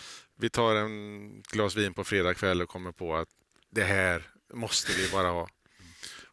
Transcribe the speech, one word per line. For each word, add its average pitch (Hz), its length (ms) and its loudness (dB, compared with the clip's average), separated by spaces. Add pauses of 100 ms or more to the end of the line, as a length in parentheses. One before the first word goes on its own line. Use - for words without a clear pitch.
(360)
Vi 113 140 -2
tar 113 240 4
en 104 680 -6
glas 104 340 0
vin 101 180 2
på 98 100 -4
fredag 90 300 4
kväll 92 280 2
och 85 60 -4
kommer 90 240 -10
på 82 240 -2
att 82 120 -2 (420)
det 107 140 2
här 92 380 2 (320)
måste 113 380 -2
vi 92 200 0
bara 95 160 4
ha. 85 200 -2 (840)